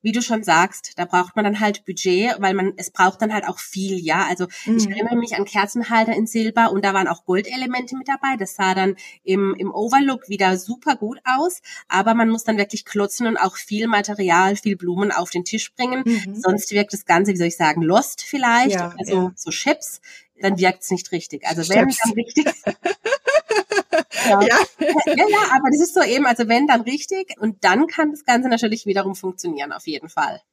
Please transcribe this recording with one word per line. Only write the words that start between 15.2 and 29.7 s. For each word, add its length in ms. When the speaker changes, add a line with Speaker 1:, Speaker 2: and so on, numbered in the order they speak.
Speaker 1:
den 160
Tisch 280
bringen. 300
Speaker 2:
Mhm. 300
Speaker 1:
Sonst 380
wirkt 200
das 140
Ganze, 260
wie 60
soll 100
ich 80
sagen, 240
lost 420
vielleicht, 520
Speaker 2:
Ja, 240
Speaker 1:
also 160
Speaker 2:
ja. 120
Speaker 1:
so 140
scheps. 520
Dann 200
wirkt's 320
nicht 220
richtig. 340
Also 240
wenn, 80
Speaker 2:
Scheps. 120
Speaker 1:
dann 80
richtig. 340
Speaker 2:
<laughs> 0
Speaker 1:
Ja. 200
Speaker 2:
Ja. 160
Speaker 1:
Ja, 140
ja, 100
aber 160
das 100
ist 140
so 80
eben, 240
also 220
wenn, 180
dann 160
richtig. 560
Und 260
dann 220
kann 260
das 120
Ganze 240
natürlich 380
wiederum 280
funktionieren, 580